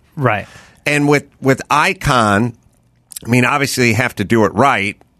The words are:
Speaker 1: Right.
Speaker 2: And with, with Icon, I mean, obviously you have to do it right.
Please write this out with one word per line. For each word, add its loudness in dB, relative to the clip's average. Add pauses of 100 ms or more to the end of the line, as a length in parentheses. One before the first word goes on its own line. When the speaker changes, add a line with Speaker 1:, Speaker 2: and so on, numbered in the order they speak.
(160)
Speaker 1:
Right. -2 (380)
Speaker 2:
And 0
with, 2 (160)
with 0
Icon, 0 (680)
I -6
mean, 2
obviously 0
you 0
have -4
to -4
do 2
it 2
right. 0 (200)